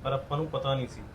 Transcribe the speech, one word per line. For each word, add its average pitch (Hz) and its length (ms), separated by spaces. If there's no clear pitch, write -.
ਪਰ - 100
ਆਪਾਂ 139 240
ਨੂੰ 160 120
ਪਤਾ 135 260
ਨਹੀਂ 127 140
ਸੀ। - 140